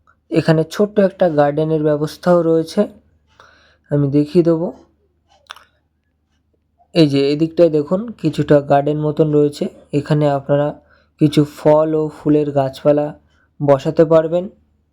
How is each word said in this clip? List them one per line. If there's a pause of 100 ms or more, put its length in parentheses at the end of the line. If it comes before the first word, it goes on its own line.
(320)
এখানে (100)
ছোট্ট
একটা
গার্ডেনের
ব্যবস্থাও
রয়েছে, (1120)
আমি
দেখিয়ে
দেবো। (2250)
এই
যে
এদিকটায়
দেখুন (120)
কিছুটা
গার্ডেন
মতন
রয়েছে, (280)
এখানে
আপনারা (540)
কিছু
ফল
ও
ফুলের
গাছপালা (520)
বসাতে
পারবেন। (480)